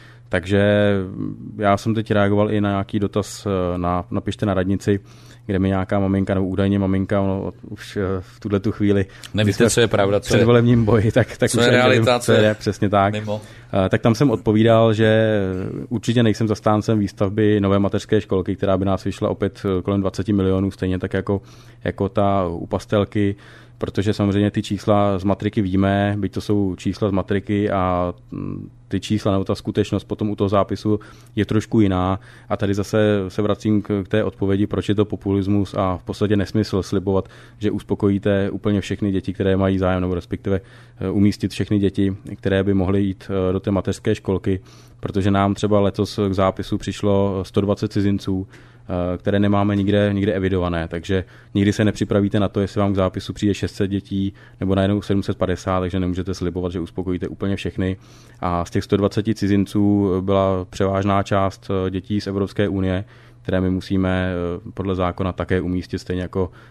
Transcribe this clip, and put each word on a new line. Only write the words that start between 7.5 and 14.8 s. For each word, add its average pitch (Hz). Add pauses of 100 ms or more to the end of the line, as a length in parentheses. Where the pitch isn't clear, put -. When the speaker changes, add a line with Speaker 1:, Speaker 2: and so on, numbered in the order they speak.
Speaker 1:
už, -
eh, 104 (180)
v -
tuhle 101
tu 104
chvíli 101 (280)
Speaker 2:
Nevíte, 104
Speaker 1:
jsme 117
Speaker 2:
co 120
je 110
pravda, 101
co -
Speaker 1:
v -
předvolebním 120
Speaker 2:
je, 113
Speaker 1:
boji, 107
tak, -
tak 120
Speaker 2:
co 113
Speaker 1:
už 117
Speaker 2:
je 120
Speaker 1:
ani 123
nevím, 127
Speaker 2:
realita, 120
Speaker 1:
co 117
Speaker 2:
co 113
je 110
Speaker 1:
je, 107
přesně 104
tak. 101
Speaker 2:
mimo. 107 (440)
Speaker 1:
Eh, 92
tak 110
tam 113
jsem 143
odpovídal, 113